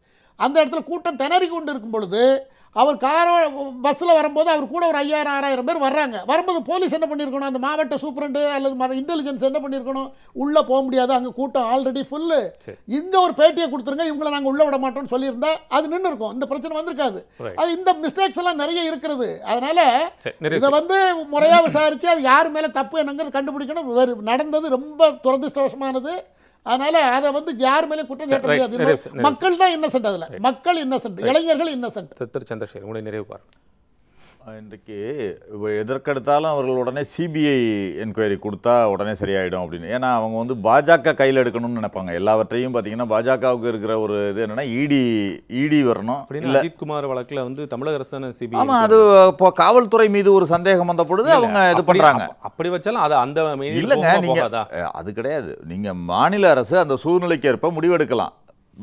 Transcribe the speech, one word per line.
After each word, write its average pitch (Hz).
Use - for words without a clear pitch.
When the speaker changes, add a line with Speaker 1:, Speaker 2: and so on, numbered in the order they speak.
Speaker 1:
அந்த 285
இடத்துல 311
கூட்டம் 339
திணறி 339
கொண்டு 320
இருக்கும் 233
பொழுது 226
அவர் 269
காரோ-, 294
பஸ்ல 285
வரும்போது 311
அவர் 294
கூட 339
ஒரு 311
ஐயாயிரம், 294
ஆறாயிரம் 277
பேர் 320
வர்றாங்க. 269
வரும்போது 339
போலீஸ் 349
என்ன 302
பண்ணிருக்கணும்? 277
அந்த 262
மாவட்ட 294
சூப்பரண்ட் 285
அல்லது 269
ம-, 254
இன்டெலிஜென்ஸ் 285
என்ன 269
பண்ணிருக்கணும்? 269
உள்ள 294
போக 262
முடியாது, 254
அங்க 254
கூட்டம் 254
already 254
ஃபுல்லு. 302
Speaker 2:
சரி. -
Speaker 1:
இங்க 349
ஒரு 349
பேட்டியை 320
கொடுத்துருங்க, 277
இவங்களை 294
நாங்க 285
உள்ள 285
விட 277
மாட்டோம்னு 262
சொல்லியிருந்தா 262
அது 302
நின்னு 359
இருக்கும், 220
இந்த 262
பிரச்சனை 294
வந்திருக்காது. 269
Speaker 2:
ரைட். 110
Speaker 1:
அது 339
இந்த 359
மிஸ்டேக்ஸ் 330
எல்லாம் 349
நிறைய 330
இருக்கிறது. 269
அதனால 277
Speaker 2:
சரி, -
நிறைவு 160
Speaker 1:
இதை -
Speaker 2:
செய்- 302
Speaker 1:
வந்து 381
முறையா 320
விசாரிச்சு 302
அது 330
யார் 277
மேல 311
தப்பு 311
என்னங்கிறது 285
கண்டுபிடிக்கணும். 285
வேறு 247
நடந்தது 294
ரொம்ப 294
துரதிர்ஷ்டவசமானது. 262
அதனால 277
அதை 277
வந்து 302
யார் 269
மேலயும் 311
குற்றம் 285
Speaker 2:
சரி, 269
Speaker 1:
சாட்ட -
Speaker 2:
ரைட். 147
Speaker 1:
முடியாது. 240
Speaker 2:
நிறைவு 156
செய்-, -
நிறைவு 147
செய்- -
Speaker 1:
மக்கள் 349
தான் 370
இன்னசென்ட், 302
அதுல 185
Speaker 2:
ரைட். 185
Speaker 1:
மக்கள் 277
இன்னசென்ட், 226
Speaker 2:
ரைட். 247
Speaker 1:
இளைஞர்கள் 320
இன்னசென்ட். 214
Speaker 2:
திரு, 120
திரு 131
சந்திரசேகர், 107
உங்களுடைய 110
நிறைவு 107
பாருங்க. 104
Speaker 3:
இன்றைக்கு 107
இவ-, 104
எதற்கெடுத்தாலும் 135
அவர்கள் 135
உடனே 127
சி 165
பி 156
ஐ 139
என்கொயரி 104
கொடுத்தா 117
உடனே 101
சரியாயிடும் 95
அப்படின்னு. 87
ஏன்னா 127
அவங்க 110
வந்து 120
பாஜக 139
கையில 135
எடுக்கணும்னு 120
நினைப்பாங்க. 92
எல்லாவற்றையும் 110
பாத்தீங்கன்னா 113
பாஜகவுக்கு 120
இருக்கிற 110
ஒரு 104
இது 107
என்னன்னா 107
இ 135
டி, 120
இ 131
டி 151
வரணும். 120
Speaker 2:
அப்படின்னா 143
Speaker 3:
இல்ல. 135
Speaker 2:
அஜித்குமார் 151
வழக்குல 127
வந்து 135
தமிழக 139
அரசு 135
தானே 131
சி 120
பி 113
ஐ 254
Speaker 3:
ஆமா, 277
அது 214
இப்போ 185
காவல்துறை 220
மீது 202
ஒரு 190
சந்தேகம் 175
வந்த 170
பொழுது 185
Speaker 2:
இல்ல, 311
Speaker 3:
அவங்க 208
இது 175
Speaker 2:
அப்படி, 180
Speaker 3:
பண்றாங்க. 127
Speaker 2:
அப்-, -
அப்படி 165
வச்சாலும் 180
அது 156
அந்த 147
மெயின் 151
Speaker 3:
இல்லைங்க, 247
Speaker 2:
போகுமா 160
Speaker 3:
நீங்க, 170
Speaker 2:
போகாதா? 110
Speaker 3:
அ, 87
அது 85
கிடையாது. 113
நீங்க 95
மாநில 135
அரசு 131
அந்த 151
சூழ்நிலைக்கு 165
ஏற்ப 131
முடிவெடுக்கலாம். 156